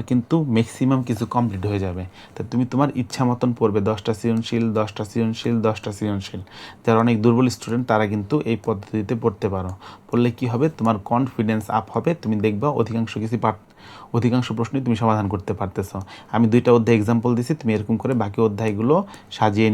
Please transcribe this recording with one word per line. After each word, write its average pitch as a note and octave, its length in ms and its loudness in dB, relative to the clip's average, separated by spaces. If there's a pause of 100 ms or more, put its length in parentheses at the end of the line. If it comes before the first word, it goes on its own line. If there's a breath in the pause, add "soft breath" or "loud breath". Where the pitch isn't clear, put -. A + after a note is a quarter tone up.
কিন্তু B2 260 2 (200)
ম্যাক্সিমাম B2+ 440 2 (100)
কিছু A#2 140 -2 (100)
কমপ্লিট G#2 360 0
হয়ে G2+ 160 0
যাবে। F2+ 180 -6 (320 loud breath)
তো - 140 -8
তুমি A#2+ 220 0
তোমার C#3 180 2 (120)
ইচ্ছা - 280 -2
মতন B2 200 0 (100)
পড়বে, G#2+ 200 2 (100)
দশটা G#2+ 300 -2
সৃজনশীল, A2+ 440 0 (160)
দশটা G#2+ 300 -4
সৃজনশীল, A#2 460 -2 (120)
দশটা G#2+ 300 -2
সৃজনশীল। G2+ 440 -4 (440 loud breath)
যারা A2+ 180 4
অনেক A#2+ 200 4
দুর্বল A#2+ 320 6
স্টুডেন্ট, A#2+ 360 -4
তারা G#2+ 220 4
কিন্তু G#2 220 -2 (160)
এই A2+ 140 0
পদ্ধতিতে G#2+ 480 -4 (100)
পড়তে G#2+ 300 -2
পারো। F#2 180 -4 (360 loud breath)
পড়লে A#2+ 300 2
কি C3 160 -4
হবে? B2 120 0 (120)
তোমার A2+ 180 2 (160)
কনফিডেন্স A2+ 520 0 (160)
আপ - 60 -6 (100)
হবে, A#2 160 0 (100)
তুমি A2 140 -2 (100)
দেখবা G#2+ 220 0 (140)
অধিকাংশ A2+ 320 -2 (100)
কিছু A2 200 -2
পার-, G#2+ 180 0 (560 loud breath)
অধিকাংশ A#2+ 300 2 (100)
প্রশ্নই A#2+ 280 -2
তুমি A#2+ 180 2
সমাধান G#2+ 300 2
করতে G2 260 -4
পারতেছো। G2 380 -6 (380 loud breath)
আমি A#2 180 6
দুইটা B2 240 4
অধ্যায় A#2 220 4
এক্সাম্পল A#2 380 2
দিছি, B2 220 -2
তুমি A2+ 180 -2
এরকম G#2+ 240 -2
করে B2+ 120 0 (100)
বাকি G2+ 240 -6
অধ্যায়গুলো G#2+ 480 0 (420 loud breath)
সাজিয়ে G#2+ 360 4